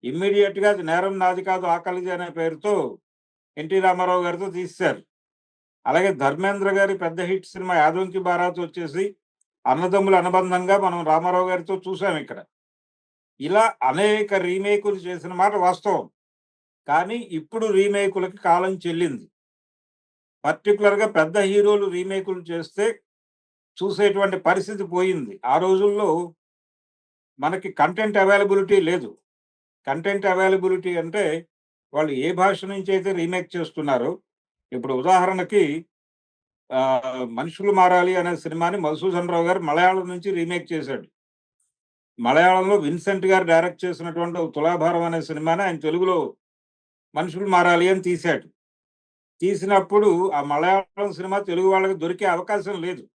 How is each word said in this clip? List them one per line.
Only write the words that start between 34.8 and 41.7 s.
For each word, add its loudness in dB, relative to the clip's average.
ఉదాహరణకి, 2
ఆ, 0
మనుషులు -4
మారాలి 4
అనే -2
సినిమాని -4
మధుసూదన్ -2
రావు 2
గారు 0
మలయాళం 2
నుంచి -8
రీమేక్ -4
చేశాడు. -8